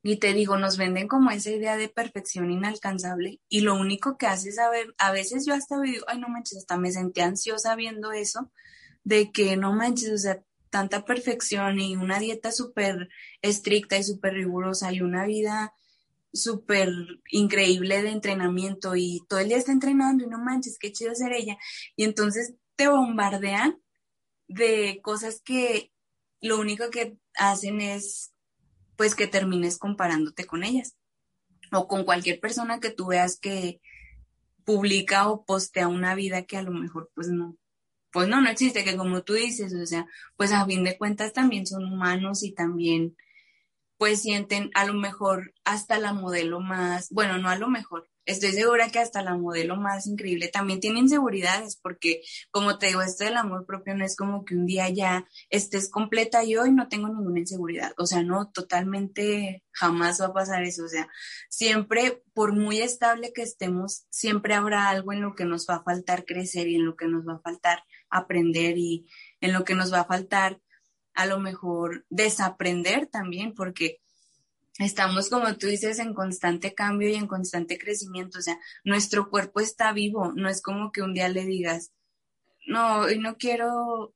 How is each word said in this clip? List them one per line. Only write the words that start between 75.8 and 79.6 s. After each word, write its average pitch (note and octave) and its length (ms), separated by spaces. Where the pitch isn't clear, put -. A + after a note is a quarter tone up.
en A3+ 160
constante F#3+ 640
cambio G#3 340
y G#3+ 60
en G#3 120
constante F3 520
crecimiento. G3 580
O F4+ 40
sea, E4+ 180
nuestro G3+ 480
cuerpo G3+ 280
está G#3+ 340